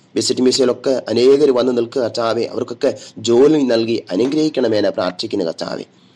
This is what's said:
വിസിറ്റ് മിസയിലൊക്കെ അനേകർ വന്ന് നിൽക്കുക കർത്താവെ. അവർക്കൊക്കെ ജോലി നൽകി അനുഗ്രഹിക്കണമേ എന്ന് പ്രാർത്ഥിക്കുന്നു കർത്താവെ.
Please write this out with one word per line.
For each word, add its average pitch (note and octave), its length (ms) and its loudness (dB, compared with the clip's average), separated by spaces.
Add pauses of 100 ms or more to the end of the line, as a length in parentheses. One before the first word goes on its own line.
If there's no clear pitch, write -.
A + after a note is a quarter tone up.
(160)
വിസിറ്റ് B2 260 -2
മിസയിലൊക്കെ B2+ 680 0
അനേകർ C3+ 420 4
വന്ന് B2 260 0
നിൽക്കുക A#2+ 240 -4
കർത്താവെ. A2+ 400 -2
അവർക്കൊക്കെ A#2 560 -4 (200)
ജോലി C3 460 4
നൽകി A2+ 480 0
അനുഗ്രഹിക്കണമേ C3 680 0
എന്ന് G2+ 120 0
പ്രാർത്ഥിക്കുന്നു F#2+ 560 -4
കർത്താവെ. - 380 -8 (320)